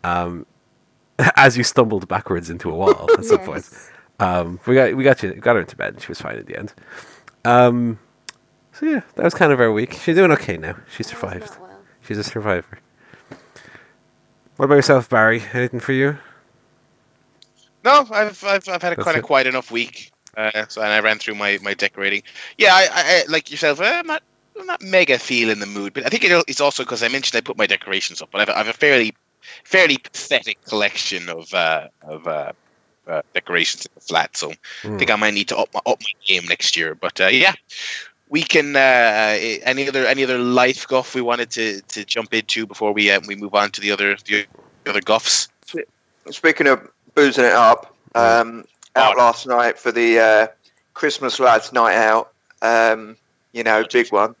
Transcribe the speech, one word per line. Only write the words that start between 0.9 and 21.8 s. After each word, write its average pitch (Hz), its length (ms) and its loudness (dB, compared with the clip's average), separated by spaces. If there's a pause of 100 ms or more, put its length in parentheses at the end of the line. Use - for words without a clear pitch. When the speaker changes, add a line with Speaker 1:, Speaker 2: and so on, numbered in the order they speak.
Speaker 1:
<laughs> 127 180 2
as 131 200 6
you 120 60 0
stumbled 107 460 0
backwards 87 400 -4
into 85 200 -8
a 80 60 -6
wall - 420 0
at - 80 -6
some 220 140 2
point. 185 320 -10
Speaker 2:
Yes. - 180 -20 (300)
Speaker 1:
Um, 87 460 -2
we 123 100 2
got, 123 200 4
we 131 100 -2
got 135 180 4
you, 92 120 -6
got 113 200 0
her 95 60 0
into - 160 -12
bed, 50 160 -8
and - 80 -20
she - 80 -18
was 85 120 -12
fine 57 160 -10
in 50 80 -14
the - 120 -14
end. - 160 -14 (720)
Um, 120 540 4 (760)
so - 120 -6
yeah, 302 160 0 (140)
that - 80 -4
was 170 100 2
kind 160 200 2
of 127 80 0
our 113 100 4
week. 107 220 -2
She's - 220 -2
doing 180 180 6
okay - 240 -4
now. 80 180 -10 (140)
She - 80 -20
Speaker 2:
I - 20 -18
was 110 80 -6
Speaker 1:
survived. 98 440 -12
Speaker 2:
not - 100 -20
well. 95 180 -20 (220)
Speaker 1:
She's 104 160 -10
a 104 60 -6
survivor. 104 560 -6 (1800)
What 139 80 0
about 143 100 4
yourself, 135 340 4
Barry? 113 340 2 (100)
Anything 123 260 -4
for 135 140 -4
you? 139 240 0 (1700)
Speaker 3:
No, 269 280 6
I've, 214 320 -2
I've, 196 260 -2
I've 180 120 -6
had 175 120 -2
a - 20 -4
Speaker 1:
That's - 80 -6
Speaker 3:
quite 165 120 0
a 120 40 0
Speaker 1:
it. - 40 -6
Speaker 3:
quiet 135 240 2
enough 127 240 -6
week. 117 400 -8 (260)
Uh, 107 300 -4
so, - 140 -10
and 104 100 0
I 107 80 4
ran 107 200 2
through 107 160 -8
my, 101 260 -2
my 101 120 -6
decorating. 101 500 -4 (340)